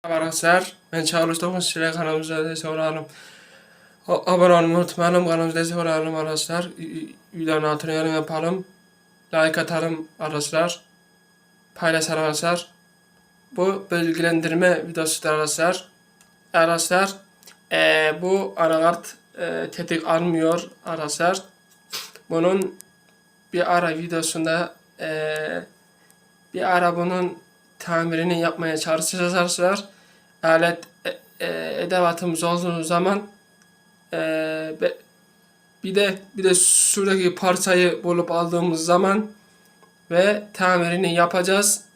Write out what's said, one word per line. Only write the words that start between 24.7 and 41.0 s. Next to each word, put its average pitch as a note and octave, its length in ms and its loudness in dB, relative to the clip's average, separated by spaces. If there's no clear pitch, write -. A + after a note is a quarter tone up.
e, D#3 640 -6
bir F3+ 220 0
ara F3 220 2
bunun F3+ 400 -2
tamirini E3 600 -2
yapmaya E3 380 -2
çalışacağız F3 560 -2
arkadaşlar. F3+ 500 0
Alet, E3 400 4
e, - 140 -10
e, E3 440 -6
edevatımız F3 600 0
olduğu F3 400 -2
zaman, F#3 440 0
e, E3 40 -4
be-, - 160 -2
bir F#3 120 -6
de, G3 240 2
bir F#3+ 60 -4
de F3+ 120 6
şuradaki F#3+ 800 4
parçayı F3+ 680 2
bulup E3+ 280 0
aldığımız E3+ 540 0
zaman G3 460 2
ve G3+ 320 2
tamirini F3 600 0